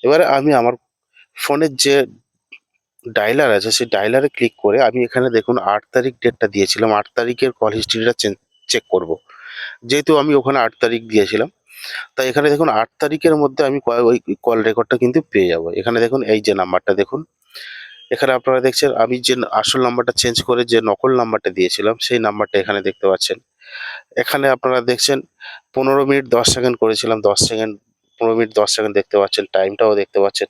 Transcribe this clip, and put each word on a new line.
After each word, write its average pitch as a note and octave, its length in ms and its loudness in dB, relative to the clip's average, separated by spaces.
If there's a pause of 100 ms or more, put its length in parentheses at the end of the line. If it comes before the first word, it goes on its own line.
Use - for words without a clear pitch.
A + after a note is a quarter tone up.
এবারে D#3 220 4
আমি C#3 280 2
আমার B2 200 2 (640)
ফোনের D3 380 -2
যে C#3 300 2 (1040)
ডায়ালার A#2 420 2
আছে G#2 200 0
সেই A#2+ 160 -2
ডায়ালারে A2+ 420 0
ক্লিক - 280 -2
করে G#2 240 2
আমি A#2+ 220 2
এখানে B2 260 0
দেখুন A#2 280 0
আট G#2 340 -2
তারিখ B2+ 300 -2
ডেটটা A#2 260 0
দিয়েছিলাম, G2+ 460 0
আট G#2 220 0
তারিখের B2 360 -2
কল G#2+ 220 -2
হিস্ট্রিটা A2+ 400 -2
চে-, G2+ 220 -4 (320)
চেক - 220 -2
করব। E2+ 260 0 (680)
যেহেতু D3 340 2
আমি C#3+ 180 2
ওখানে C3+ 240 2
আট A2+ 200 0
তারিখ A#2 280 0
দিয়েছিলাম, G#2+ 420 0 (680)
তাই C3 140 -2
এখানে C#3+ 200 2
দেখুন D3 200 2
আট A2 200 0 (100)
তারিখের D#3 360 2
মধ্যে C#3+ 300 0
আমি C#3 140 -2
ক-, - 100 -4
ওই A#2+ 300 2 (220)
কল A2+ 220 0
রেকর্ডটা A2 340 0
কিন্তু B2+ 240 2
পেয়ে G2 260 0
যাব। E2 200 -2
এখানে A2+ 320 -2
দেখুন A#2 240 0
এই G#2+ 180 0
যে G#2 120 0
নাম্বারটা F#2 400 0
দেখুন, G2+ 300 -2 (880)
এখানে C3 220 0
আপনারা B2+ 280 0
দেখছেন C3 340 0
আমি A#2+ 240 0
যে B2 160 0 (160)
আসল A2 300 0
নাম্বারটা A#2+ 300 0
চেঞ্জ A#2+ 320 -2
করে A#2+ 220 0
যে A2+ 160 2
নকল A#2 360 2
নাম্বারটা A2 320 -2
দিয়েছিলাম F#2+ 520 -2
সেই B2 180 -2
নাম্বারটা G#2 400 -2
এখানে G2 220 -2
দেখতে G2 260 -4
পাচ্ছেন। F#2+ 300 0 (800)
এখানে C#3 320 0
আপনারা B2+ 320 0
দেখছেন B2 400 -2 (520)
পনেরো C3+ 320 2
মিনিট C#3 200 0
দশ A#2 280 2
সেকেন্ড B2 240 0
করেছিলাম, A2 440 0
দশ G2+ 260 2
সেকেন্ড, A2 320 -4 (400)
পনেরো A2+ 160 0
মিনিট A2+ 200 -2
দশ G#2 200 2
সেকেন্ড G#2+ 200 -2
দেখতে G2+ 220 0
পাচ্ছেন, G2 340 0
টাইমটাও G2+ 440 2
দেখতে G2+ 240 -2
পাচ্ছেন। G2 300 0